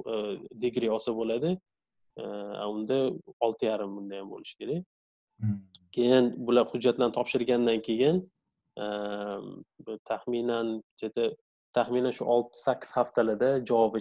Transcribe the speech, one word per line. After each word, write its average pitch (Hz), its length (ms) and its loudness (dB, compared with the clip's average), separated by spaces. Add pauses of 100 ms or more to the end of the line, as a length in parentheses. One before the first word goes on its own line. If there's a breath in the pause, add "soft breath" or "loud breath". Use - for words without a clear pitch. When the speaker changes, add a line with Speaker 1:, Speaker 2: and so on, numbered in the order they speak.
(140)
Speaker 1:
ehm, 101 340 -4 (160)
degree 117 320 0
olsa 113 160 -2
bo'ladi. 117 480 0 (580)
Ehm, 104 360 -8 (100)
a - 60 -2
unda 127 420 0 (340)
olti 113 200 0
yarim 104 320 -2
bunda 98 220 -10
ham 98 120 -12
bo'lishi 98 300 -16
kerak. 143 220 -4 (580)
Speaker 2:
Hmm. 104 180 0 (320)
Speaker 1:
Keyin 123 340 6 (220)
bular 120 240 6
hujjatlarni 120 480 2
topshirgandan 120 640 2
keyin, 147 480 2 (460)
ehm, 104 640 -6 (420)
bir 110 120 -10 (120)
taxminan, 117 720 -2 (180)
chetda, 110 360 -2 (420)
taxminan 123 340 2
shu - 120 -6 (120)
olti-sakkiz - 600 0
haftalarda 120 520 2 (200)
javobi 113 320 4